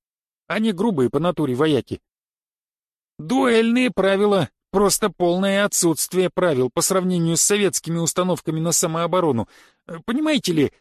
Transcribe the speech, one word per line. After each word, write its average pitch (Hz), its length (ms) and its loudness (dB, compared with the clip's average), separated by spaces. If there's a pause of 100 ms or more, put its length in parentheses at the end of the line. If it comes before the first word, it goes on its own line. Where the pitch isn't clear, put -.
(480)
они 214 240 -2
грубые 170 380 0
по 139 100 -2
натуре 160 340 -2
вояки. 139 460 0 (1200)
Дуэльные 233 720 0
правила — 196 580 2 (220)
просто 196 380 2
полное 190 560 0
отсутствие 180 680 0
правил 156 360 0
по 165 120 -4
сравнению 180 540 0
с - 60 0
советскими 185 560 0
установками 165 640 -2
на 170 100 -2
самооборону. 165 800 0 (380)
Э, 170 180 -14
понимаете 277 480 -2
ли, 143 280 2